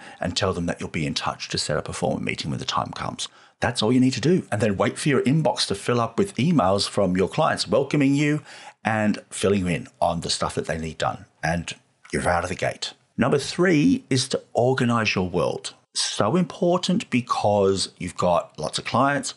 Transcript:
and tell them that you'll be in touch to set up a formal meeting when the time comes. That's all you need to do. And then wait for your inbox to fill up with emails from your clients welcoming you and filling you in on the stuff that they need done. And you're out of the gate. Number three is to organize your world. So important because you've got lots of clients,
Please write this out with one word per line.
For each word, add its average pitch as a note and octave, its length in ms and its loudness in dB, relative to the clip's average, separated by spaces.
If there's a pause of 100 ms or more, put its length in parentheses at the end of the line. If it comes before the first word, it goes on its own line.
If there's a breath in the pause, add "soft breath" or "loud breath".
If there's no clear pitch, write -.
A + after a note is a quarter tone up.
(220 loud breath)
and F#2 160 -4
tell F#2+ 160 0
them E2+ 140 -2
that - 120 -4
you'll F#2+ 100 -8
be E2 160 -2
in D#2+ 80 -4
touch - 360 -6
to - 80 -4
set - 180 -2
up D2 140 -4
a F2+ 40 -8
formal - 300 -2
meeting - 260 -4
when B1 100 -4
the - 60 -8
time - 280 -4
comes. - 340 -8 (320 soft breath)
That's A#2 240 0
all A2+ 80 4
you B2+ 80 4
need B2+ 140 4
to G#2+ 80 -6
do. E3+ 280 2
And G#2+ 120 -2
then G#2 160 2
wait A2+ 200 0
for - 120 0
your A#2+ 140 4
inbox D3+ 440 2
to - 80 -2
fill B2 240 0
up A2 180 -2
with G2 200 0
emails G#2 500 2
from F#2 300 0
your F#2 100 4
clients C3+ 400 0
welcoming C#3 480 2
you D3 260 2 (440 loud breath)
and G#2+ 340 2 (100)
filling G2+ 300 2
you F2+ 80 0
in D#2 220 -2 (100)
on E2+ 220 0
the - 80 -8
stuff - 260 -2
that E2 120 -4
they D#2 100 -4
need D#2+ 220 -8
done. - 260 -4 (180)
And - 320 -2 (380)
you're - 160 -2
out F2 160 0
of F2+ 40 -6
the F#2 60 -4
gate. - 380 -6 (240)
Number C3+ 220 2
three F3 680 2
is C3 200 0
to - 120 -2 (120)
organize A#2+ 640 2
your F#2 140 0
world. E2 440 -2 (220)
So - 420 0
important F3+ 720 0
because G2+ 880 2
you've F2 180 -8
got F2 440 0
lots - 180 -4
of - 80 -6
clients, C#3 520 0